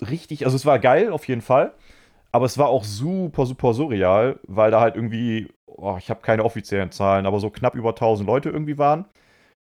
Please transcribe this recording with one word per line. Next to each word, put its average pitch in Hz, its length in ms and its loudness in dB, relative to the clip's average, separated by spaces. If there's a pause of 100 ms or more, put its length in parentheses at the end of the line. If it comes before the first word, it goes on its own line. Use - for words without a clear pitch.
richtig, 143 420 -10
also 131 140 0
es 131 80 -4
war 139 140 4
geil 160 340 2
auf - 160 -8
jeden 120 120 -4
Fall, 147 320 2 (600)
aber 123 120 2
es 127 120 -2
war 143 100 4
auch 123 160 2
super, 147 640 -4
super 127 280 0
surreal, 110 720 2
weil 107 260 2
da 110 120 4
halt 117 140 2
irgendwie, 113 520 -4 (180)
oh, 95 320 -8
ich - 120 -14
hab 113 140 -8
keine 110 200 2
offiziellen 98 480 -4
Zahlen, 98 340 0
aber 98 140 0
so 104 100 -4
knapp 123 240 -4
über 113 220 -2
tausend 107 320 0
Leute 143 220 0
irgendwie 151 280 -6
waren. 151 280 0 (600)